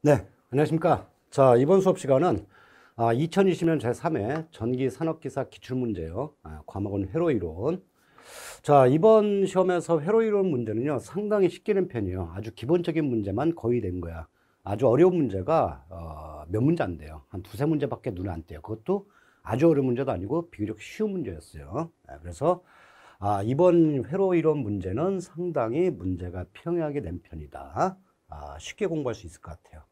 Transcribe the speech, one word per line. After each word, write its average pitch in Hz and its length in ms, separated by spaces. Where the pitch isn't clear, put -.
네, 139 220
안녕하십니까. 151 580
자, 131 260
이번 151 240
수업 190 180
시간은, 135 480
아, 117 160
이천이십 170 520
년 160 140
제삼 120 380
회 143 340
전기 123 380
산업기사 151 560
기출문제요. 117 880
아, 78 240
과목은 98 400
회로 160 240
이론. 104 500
자, 143 220
이번 202 600
시험에서 180 560
회로 208 200
이론 208 260
문제는요, 120 520
상당히 202 480
쉽게 - 240
낸 190 160
편이에요. 92 460
아주 107 200
기본적인 165 480
문제만 120 540
거의 113 240
된 90 220
거야. 82 260
아주 110 240
어려운 175 260
문제가, 98 720
어, 76 600
몇 104 120
문제 156 220
안 87 140
돼요. 76 320
한 90 120
두세 107 220
문제밖에 143 480
눈에 92 180
안 80 140
띄어요. 78 180
그것도 180 480
아주 139 280
어려운 139 160
문제도 127 260
아니고 113 380
비교적 104 320
쉬운 214 300
문제였어요. 98 800
네, 67 120
그래서, 131 400
아, 101 220
이번 151 600
회로 180 300
이론 156 240
문제는 110 640
상당히 160 680
문제가 90 640
평이하게 156 480
낸 87 220
편이다. 80 760
아, 73 320
쉽게 - 280
공부할 143 280
수 - 100
있을 - 140
것 82 120
같아요. 78 300